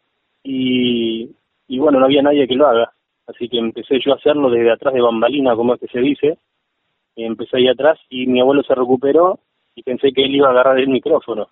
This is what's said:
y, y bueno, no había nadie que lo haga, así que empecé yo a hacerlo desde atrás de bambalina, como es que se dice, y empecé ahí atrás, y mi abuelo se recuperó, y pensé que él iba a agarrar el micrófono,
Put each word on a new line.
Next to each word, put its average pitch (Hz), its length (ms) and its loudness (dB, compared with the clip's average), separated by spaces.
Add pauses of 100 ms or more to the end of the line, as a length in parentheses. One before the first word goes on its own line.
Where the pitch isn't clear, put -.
(440)
y, 123 840 -4 (380)
y 127 100 -8
bueno, 143 220 2
no 131 60 4
había 139 160 2
nadie 143 260 2
que 127 80 -4
lo 147 120 4
haga, 117 260 0 (340)
así 120 220 -12
que 123 80 -6
empecé 117 420 -4
yo 135 140 0
a - 20 2
hacerlo 147 340 0
desde 117 220 2
atrás 131 220 -2
de 127 80 0
bambalina, 120 540 0
como 120 180 0
es 117 60 -4
que 117 80 -12
se - 120 -8
dice, 143 380 -2 (800)
y 117 100 -10
empecé 113 320 -6
ahí 127 100 4
atrás, 131 320 0 (100)
y 127 160 -8
mi 127 140 0
abuelo 135 240 2
se - 100 -2
recuperó, 135 640 0 (360)
y 117 80 -20
pensé 131 300 -2
que 131 100 0
él 135 100 -2
iba 139 140 2
a 131 40 4
agarrar 131 280 2
el 131 80 0
micrófono, 113 640 -2